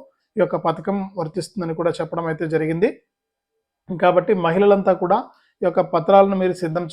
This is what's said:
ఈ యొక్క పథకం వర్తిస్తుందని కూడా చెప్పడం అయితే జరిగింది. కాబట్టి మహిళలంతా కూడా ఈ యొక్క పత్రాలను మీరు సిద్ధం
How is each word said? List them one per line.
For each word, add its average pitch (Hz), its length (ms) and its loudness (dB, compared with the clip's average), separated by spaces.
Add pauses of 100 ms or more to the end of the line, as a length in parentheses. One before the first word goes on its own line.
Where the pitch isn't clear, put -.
(360)
ఈ 214 60 2
యొక్క 180 140 0 (100)
పథకం 196 300 -2 (240)
వర్తిస్తుందని 165 600 -6
కూడా 165 180 0
చెప్పడం 165 280 -6
అయితే 160 280 -4
జరిగింది. 165 360 0 (1120)
కాబట్టి 180 300 4 (140)
మహిళలంతా 196 560 4
కూడా 185 160 2 (440)
ఈ 190 60 2
యొక్క 170 120 0 (140)
పత్రాలను 196 480 4
మీరు 180 200 0
సిద్ధం 170 300 -4